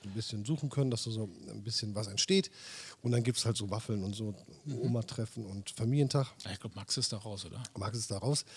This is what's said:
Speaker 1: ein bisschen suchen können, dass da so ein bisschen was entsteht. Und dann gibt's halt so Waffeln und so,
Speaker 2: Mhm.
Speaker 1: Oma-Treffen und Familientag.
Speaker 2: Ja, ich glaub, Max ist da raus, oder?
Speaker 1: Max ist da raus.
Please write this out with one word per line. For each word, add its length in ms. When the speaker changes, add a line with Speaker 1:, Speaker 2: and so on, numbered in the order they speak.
Speaker 1:
ein 80
bisschen 340
suchen 240
können, 220
dass 140
da 60
so 160
ein 140
bisschen 320
was 120
entsteht. 440
Und 120
dann 100
gibt's 220
halt 120
so 140
Waffeln 320
und 100
so, 220
Speaker 2:
Mhm. 160
Speaker 1:
Oma-Treffen 640
und 260
Familientag. 560
Speaker 2:
Ja, 60
ich 80
glaub, 160
Max 220
ist 160
da 40
raus, 280
oder? 180
Speaker 1:
Max 200
ist 140
da 80
raus. 260